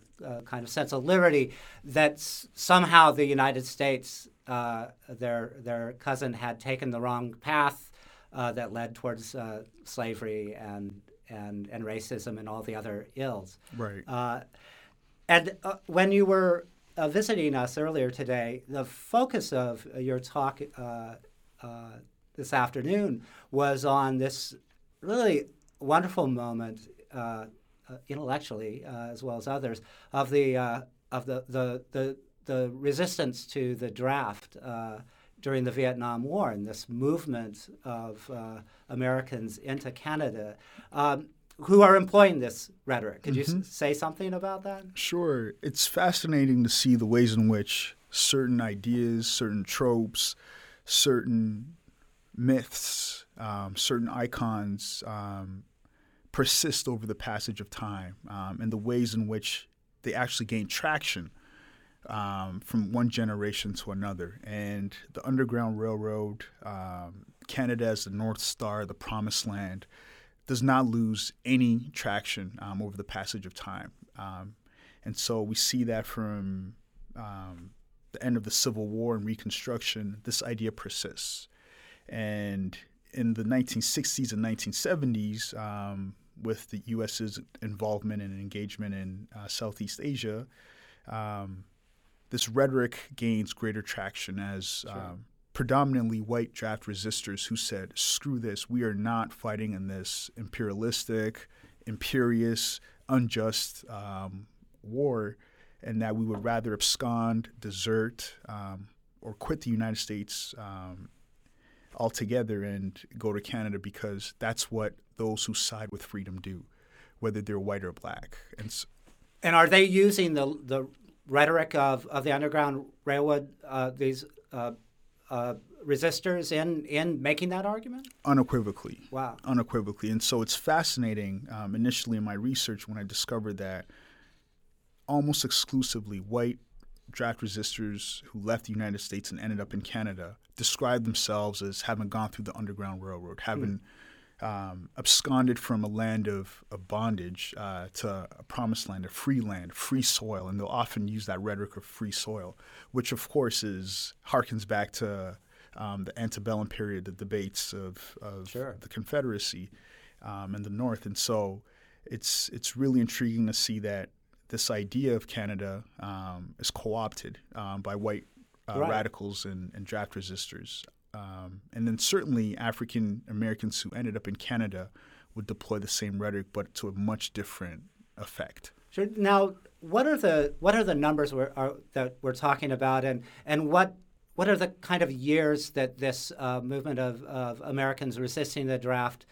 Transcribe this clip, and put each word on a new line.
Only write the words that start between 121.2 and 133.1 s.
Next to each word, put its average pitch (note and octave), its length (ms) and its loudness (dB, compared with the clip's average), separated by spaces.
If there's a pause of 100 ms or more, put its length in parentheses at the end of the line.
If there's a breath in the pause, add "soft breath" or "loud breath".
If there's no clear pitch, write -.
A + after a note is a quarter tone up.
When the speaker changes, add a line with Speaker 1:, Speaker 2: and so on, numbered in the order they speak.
Speaker 1:
rhetoric D#3 480 6
of, C3+ 340 4
of C#3 160 -2
the D3 80 2
Underground C#3+ 540 2 (200)
Railroad, C#3+ 440 2 (180)
uh, C3 220 -2
these, C3 360 0 (260)
uh, A#2+ 220 -4 (560)
uh, B2 260 -2 (300)
resistors E3 680 2
in, D#3 320 2
in D3+ 360 0
making D3+ 280 2
that F#3 160 0
argument? A3 420 -4 (160)
Speaker 2:
Unequivocally. - 880 2
Speaker 1:
Wow. C3 320 -6
Speaker 2:
Unequivocally. A2+ 680 0
And A2 120 0
so A#2 180 2
it's A2 140 -2
fascinating, A2 960 0
um, G#2+ 240 -6
initially A#2 420 2
in G#2+ 60 0
my G#2 100 -2
research A2+ 540 -2
when G#2+ 100 -8
I G#2 60 -8
discovered G#2+ 540 -4